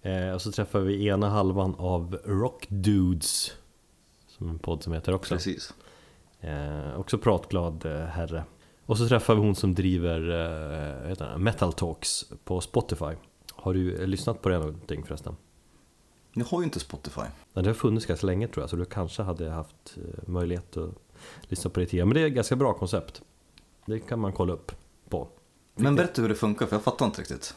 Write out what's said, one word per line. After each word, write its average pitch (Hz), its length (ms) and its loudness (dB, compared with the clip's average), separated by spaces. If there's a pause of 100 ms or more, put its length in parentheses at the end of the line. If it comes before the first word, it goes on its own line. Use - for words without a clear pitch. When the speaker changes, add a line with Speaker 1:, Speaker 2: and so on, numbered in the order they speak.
Speaker 1:
Eh, 92 300 -2
och 92 100 -4
så 101 100 -4
träffade 101 320 0
vi 101 220 2
ena 101 220 4
halvan 95 500 4
av 90 460 0
Rock 104 440 0
Dudes, 95 840 4 (760)
som - 200 -8
en 80 100 -4
podd 80 240 -4
som 85 100 -4
heter 82 220 0
också. 90 200 -2
Speaker 2:
Precis. 87 400 -4 (680)
Speaker 1:
Eh, 73 600 -6
också - 180 -2
pratglad, 87 680 0
eh, 80 60 -4 (140)
herre. 82 380 -4 (420)
Och 110 120 2
så 117 100 2
träffade 113 320 6
vi 107 60 6
hon 104 80 4
som 92 200 2
driver, 87 460 2
eh, 78 800 -4
vad 65 80 -8
heter 80 240 -6
det? 67 60 -6
Metal 90 340 2
Talks - 520 -4 (200)
på 90 160 -2
Spotify. 82 520 -2 (400)
Har - 220 -2
du, 92 260 0
eh, 92 60 -2
lyssnat 98 360 -2
på - 60 2
det 90 100 4
någonting 78 480 -6
förresten? 76 300 -10 (960)
Speaker 2:
Jag 120 140 -2
har 175 140 0
ju 180 40 2
inte 135 160 -2
Spotify. - 400 -10 (320)
Speaker 1:
Ja, 95 100 0
det 92 60 4
har 113 60 2
funnits 110 320 2
ganska 87 200 0
länge, 95 220 0
tror - 140 -4
jag, 73 80 -6
så 87 60 -2
du 87 80 0
kanske 90 380 -4
hade 85 280 -4
haft, - 460 -10
eh, 85 320 -12
möjlighet 90 480 -2
att 85 140 -4 (520)
lyssna - 280 -6
på 90 100 0
det 90 60 2
tidigare. 87 200 2
Men 107 80 6
det 156 60 6
är 160 60 4
ett 147 60 2
ganska 127 240 2
bra 127 180 4
koncept. - 480 -4 (640)
Det 110 140 -2
kan 120 200 -4
man 98 120 0
kolla 90 200 2
upp - 200 -8 (360)
på. 76 200 -4 (460)
Speaker 2:
Men 110 100 2 (100)
Speaker 1:
Vilket - 20 6 (100)
Speaker 2:
berätta 135 160 0
hur 110 60 4
det 107 60 2
funkar, 107 320 2
för 104 100 0
jag 107 60 0
fattar - 240 2
inte - 140 -2
riktigt. - 360 -10